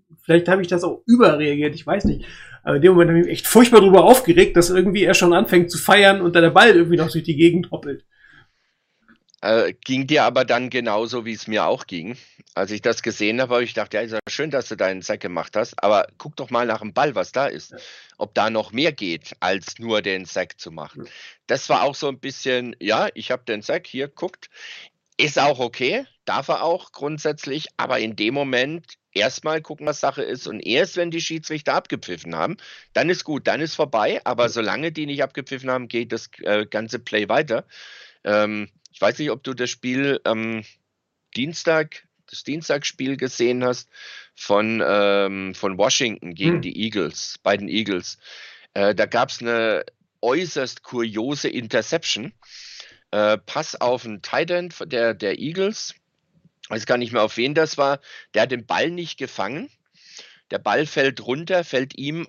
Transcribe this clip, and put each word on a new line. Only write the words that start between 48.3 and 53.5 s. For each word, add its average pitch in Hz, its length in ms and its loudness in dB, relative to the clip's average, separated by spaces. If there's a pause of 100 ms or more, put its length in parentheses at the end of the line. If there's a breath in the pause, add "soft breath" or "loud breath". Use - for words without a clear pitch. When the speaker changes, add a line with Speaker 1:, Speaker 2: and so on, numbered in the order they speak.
Speaker 2:
Äh, 101 200 2
da 104 120 0
gab's 120 340 -2
eine 113 440 -2 (380)
äußerst 139 600 -4
kuriose 120 640 -6
Interception. 117 840 -4 (800 loud breath)
Äh, 107 260 2
Pass - 420 -8